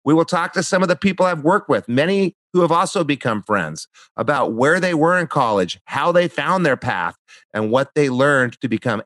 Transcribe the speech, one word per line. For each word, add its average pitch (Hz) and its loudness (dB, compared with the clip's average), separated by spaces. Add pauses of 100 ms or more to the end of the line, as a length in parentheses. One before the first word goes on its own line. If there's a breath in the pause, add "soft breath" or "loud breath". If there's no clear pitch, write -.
We 139 2
will 160 4
talk 175 -4
to 185 -2
some 185 0
of 180 0
the 180 2
people 190 0
I've 165 -2
worked 190 2
with, 110 0
many 175 0 (180)
who 180 2
have 165 2
also 175 0
become 123 -2
friends, 82 -4 (300 soft breath)
about 127 0
where 143 2
they 180 0
were 165 2
in 165 -2
college, 107 -2
how 151 -2
they 175 2
found 165 -2
their 127 2
path, 87 -6 (380 loud breath)
and 107 -2
what 131 0
they 147 2
learned 127 0
to 127 -4
become 110 -2